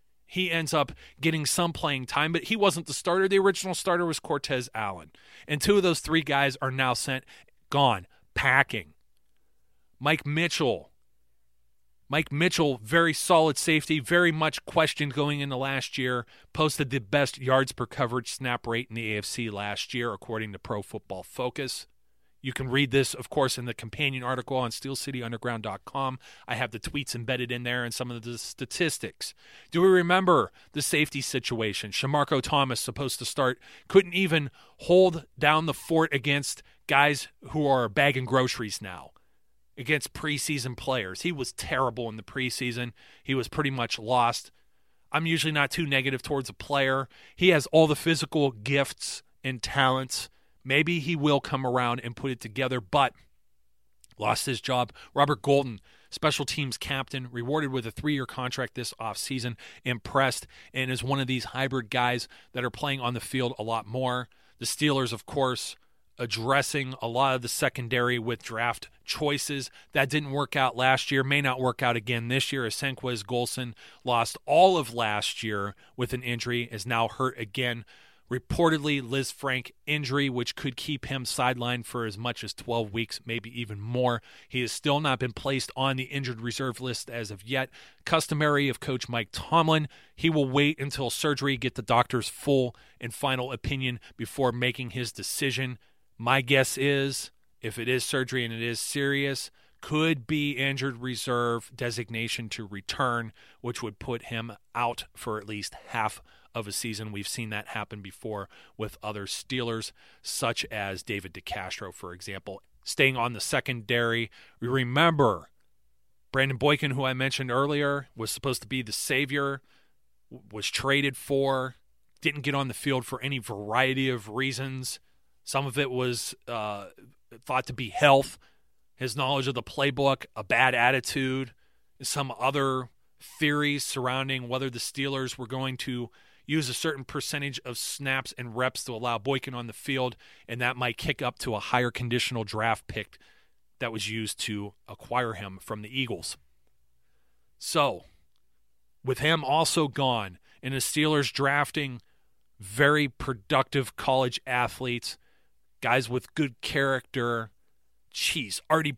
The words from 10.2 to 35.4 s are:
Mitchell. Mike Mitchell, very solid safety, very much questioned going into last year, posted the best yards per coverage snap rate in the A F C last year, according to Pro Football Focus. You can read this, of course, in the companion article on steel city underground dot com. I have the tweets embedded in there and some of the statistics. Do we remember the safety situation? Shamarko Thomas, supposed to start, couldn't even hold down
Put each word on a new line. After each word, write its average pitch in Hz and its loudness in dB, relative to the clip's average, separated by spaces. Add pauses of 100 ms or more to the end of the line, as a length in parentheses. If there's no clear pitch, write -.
Mitchell. 147 0 (1160)
Mike 151 -2
Mitchell, 147 2
very 165 4
solid 160 4
safety, 156 2
very 170 4
much 156 0
questioned 147 2
going 147 0
into 139 -4
last 135 -4
year, 127 -2 (260)
posted 151 0
the 135 0
best 135 0
yards 131 4
per - -6
coverage 123 -2
snap 123 -4
rate 117 -2
in 110 -10
the 110 -4
A 107 -2
F 101 -4
C 117 -4
last 101 -6
year, 120 -2
according 110 -6
to 95 -12
Pro 104 -6
Football 95 -10
Focus. - -6 (560)
You 123 -4
can 131 -4
read 131 2
this, 135 4
of - -10
course, 135 0
in 123 -8
the 120 -6
companion 131 -4
article 127 -4
on 123 0
steel 135 -8
city 127 -6
underground 117 -4
dot 101 -6
com. 131 -4 (260)
I 117 -4
have 113 -2
the 113 -8
tweets - -6
embedded 120 -2
in 123 -6
there 123 -2
and 117 -6
some 123 -6
of 117 -10
the 120 -8
statistics. - -4 (380)
Do 165 2
we 190 10
remember 180 6 (180)
the 151 -4
safety 147 2
situation? 110 -2
Shamarko 139 2
Thomas, 135 2
supposed 131 -4
to 120 -8
start, 127 0 (300)
couldn't 185 6
even 165 2 (300)
hold 180 6 (120)
down 156 4